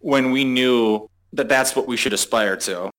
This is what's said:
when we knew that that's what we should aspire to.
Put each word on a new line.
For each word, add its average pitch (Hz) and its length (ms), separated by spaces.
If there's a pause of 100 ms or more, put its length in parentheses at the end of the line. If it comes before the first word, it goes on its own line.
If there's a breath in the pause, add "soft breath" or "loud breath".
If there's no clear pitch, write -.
when 135 320
we 135 100
knew 123 680 (240)
that 131 160
that's 131 280
what 135 100
we 123 100
should 113 160
aspire 101 440
to. 95 420